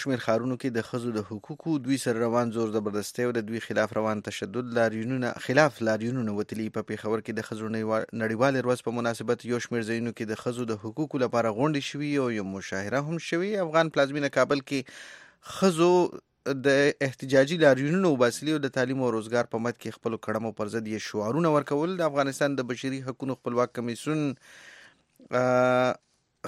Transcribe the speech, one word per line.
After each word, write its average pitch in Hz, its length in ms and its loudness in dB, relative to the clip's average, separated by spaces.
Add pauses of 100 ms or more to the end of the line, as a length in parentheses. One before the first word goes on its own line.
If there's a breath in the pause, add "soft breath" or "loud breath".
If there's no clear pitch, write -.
شمېر 131 240 -2
ښارونو 117 320 2
کې 131 180 -4
د 110 120 0
ښځو 120 280 -4
د 104 140 -2
حقوقو، 147 420 -8 (140)
دوی 135 160 2
سره 117 180 0
روان 117 360 2
زور 113 200 0
زبردستۍ 104 500 -2
او 123 120 -2
د 113 100 -2
دوی 113 160 -6
خلاف 107 320 -2
روان 107 300 -2
تشدد 110 500 -6
لاریونونه، 117 560 0 (140)
خلاف 143 420 4
لاریونونه 110 480 0
وتلي. 107 300 -4 (100)
په 110 140 -6
پېښور 110 340 -2
کې 117 160 -8
د - 80 -8
ښځو 110 260 -6
نړیوال، 110 320 0 (160)
نړیوال 123 380 2
ورځ 123 260 0
په 117 120 -2
مناسبت 117 520 -2
یو 120 160 0
شمېر 117 240 -2
ځایونو 113 240 -2
کې 120 160 -6
د 110 120 -4
ښځو 120 280 -4
د 107 140 -4
حقوقو 135 400 -2
لپاره 113 340 0
غونډې 143 320 2
شوي 147 220 -6 (100)
او 127 140 0
یو 101 160 -4
مشاعره 98 560 -4
هم 165 100 -4
شوې. 185 480 -2
افغان 160 320 2
پلازمینه 143 400 2
کابل 135 320 4
کې 139 100 -2 (760 loud breath)
ښځو 175 360 6 (800)
د 139 100 6 (300)
احتجاجي 139 560 4
لاریونونو 147 480 4
وباسلي 127 420 2
او 143 120 -2
د - 100 -4
تعلیم 131 240 0
او 120 160 2
روزګار 113 340 -2
په 117 140 -2
مد 120 160 -4
کې 113 160 -10
خپلو 113 320 -4
کړمو 110 320 -4
پر 104 160 -6
ضد 110 160 -6
یې - 160 -8
شعارونه 135 480 0
ورکول. 156 420 -2
د 160 100 2
افغانستان 139 520 0
د 123 100 -4
بشري 131 380 -6
حقوقو 131 320 -6
خپلواک 123 360 0
کمیسیون، 143 480 -2 (1160 loud breath)
آ، 127 520 4 (540)